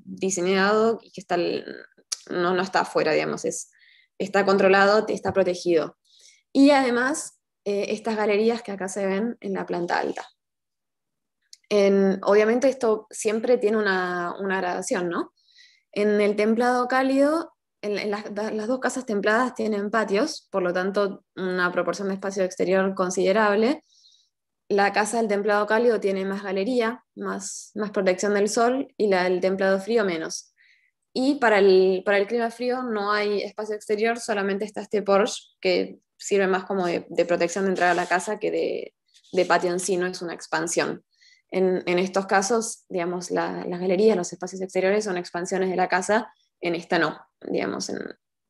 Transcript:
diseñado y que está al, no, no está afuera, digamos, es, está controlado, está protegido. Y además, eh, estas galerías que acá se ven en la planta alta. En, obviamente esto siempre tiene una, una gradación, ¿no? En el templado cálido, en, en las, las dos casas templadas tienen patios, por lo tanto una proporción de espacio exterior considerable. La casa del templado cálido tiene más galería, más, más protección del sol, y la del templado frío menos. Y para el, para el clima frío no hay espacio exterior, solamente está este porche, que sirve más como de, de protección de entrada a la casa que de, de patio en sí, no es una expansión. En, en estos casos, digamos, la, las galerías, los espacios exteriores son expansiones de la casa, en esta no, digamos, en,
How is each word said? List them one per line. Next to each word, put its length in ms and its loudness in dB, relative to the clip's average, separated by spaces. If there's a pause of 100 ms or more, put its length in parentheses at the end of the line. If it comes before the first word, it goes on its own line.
diseñado 1000 0
y 80 -20
que 100 -16
está 140 -4
al, 300 -2 (640)
no, 240 0
no 80 0
está 180 0
afuera, 320 0
digamos, 320 -2
es, 260 -6 (480)
está 260 0
controlado, 640 6
está 240 -4
protegido. 640 0 (560)
Y 180 8
además, 680 0 (240)
eh, 240 -2
estas 280 -4
galerías 460 2
que 100 -10
acá 160 -6
se 180 -4
ven 340 -2
en 120 -6
la 140 -6
planta 320 -2
alta. 300 -6 (1400)
En, 520 4
obviamente 460 4
esto 420 0
siempre 480 0
tiene 180 2
una, 640 -2
una 200 -2
gradación, 500 -2
¿no? 240 -6 (580)
En 300 2
el 160 2
templado 520 2
cálido, 640 2 (280)
en, 180 -4
en 120 -4
las, 220 -6
las 360 -6
dos 120 -2
casas 260 -4
templadas 480 0
tienen 360 -4
patios, 600 -2
por 120 -2
lo 100 -2
tanto 520 -2 (100)
una 380 -2
proporción 360 -4
de 60 -4
espacio 300 -4
exterior 500 0
considerable. 880 2 (880)
La 240 2
casa 260 0
del 100 0
templado 380 2
cálido 340 2
tiene 240 -2
más 180 -4
galería, 640 -2 (100)
más, 600 -10
más 160 -6
protección 440 0
del 140 2
sol, 480 0
y 120 0
la 160 2
del 160 0
templado 400 2
frío 240 0
menos. 500 -6 (580)
Y 240 0
para 220 4
el, 460 6
para 140 2
el 80 0
clima 240 -2
frío 320 -4
no 300 -4
hay 300 0
espacio 320 -8
exterior, 440 -2
solamente 460 -2
está 160 -10
este 220 -2
porche, 400 2 (180)
que 380 0 (180)
sirve 300 0
más 180 0
como 220 -2
de, 220 -4
de 160 0
protección 400 0
de 60 0
entrada 220 2
a 40 2
la 100 -2
casa 320 -2
que 120 -2
de, 440 -4 (380)
de 120 2
patio 260 2
en 100 -2
sí, 160 -2
no 100 -2
es 160 -8
una 120 -8
expansión. 720 -4 (460)
En, 360 0
en 140 0
estos 260 -2
casos, 600 0
digamos, 420 -6
la, 380 -4
las 100 -6
galerías, 380 4
los 160 -4
espacios 280 -10
exteriores 440 0
son 120 -4
expansiones 540 -4
de 60 -2
la 120 0
casa, 440 0 (280)
en 140 -4
esta 240 -2
no, 220 -2 (220)
digamos, 480 -6
en, 80 -8 (520)